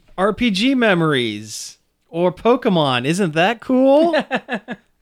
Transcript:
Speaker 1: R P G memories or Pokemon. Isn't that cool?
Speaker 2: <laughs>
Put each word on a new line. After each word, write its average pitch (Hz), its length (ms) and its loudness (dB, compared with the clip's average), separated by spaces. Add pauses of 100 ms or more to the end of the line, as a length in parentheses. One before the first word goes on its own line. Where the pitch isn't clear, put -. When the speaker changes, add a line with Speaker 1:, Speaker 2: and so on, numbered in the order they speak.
(180)
Speaker 1:
R 196 160 0
P 240 160 0
G 220 240 0
memories 143 1040 -2 (320)
or 175 240 -2
Pokemon. 165 720 0
Isn't 170 280 -2
that 190 280 0
cool? 277 540 2 (140)
Speaker 2:
<laughs> 277 40 -8 (680)